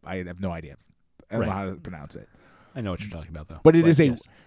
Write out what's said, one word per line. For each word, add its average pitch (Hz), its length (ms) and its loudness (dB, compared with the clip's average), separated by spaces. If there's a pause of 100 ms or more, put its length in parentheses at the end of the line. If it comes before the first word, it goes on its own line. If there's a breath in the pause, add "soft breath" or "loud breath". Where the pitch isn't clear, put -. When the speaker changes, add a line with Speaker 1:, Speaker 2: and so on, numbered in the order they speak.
Speaker 1:
I 92 140 -10
have 87 220 -12
no 95 120 -6
idea. 78 240 -12 (540)
I 107 60 -8
don't 117 80 -2
know - 40 -2
Speaker 2:
Right. 95 80 -4
Speaker 1:
how 98 140 -6
to 95 60 -10
pronounce 85 400 -16
it. - 120 -18 (480 soft breath)
Speaker 2:
I 127 60 -10
know 101 100 -6
what 87 100 -8
you're 104 80 -12
talking 82 200 -14
about, 78 180 -14
though. - 160 -20
Speaker 1:
But 160 120 10
it 165 80 6
Speaker 2:
But 165 60 6
Speaker 1:
is 151 100 6
a, 160 80 6
Speaker 2:
yes. 120 200 -4 (200 soft breath)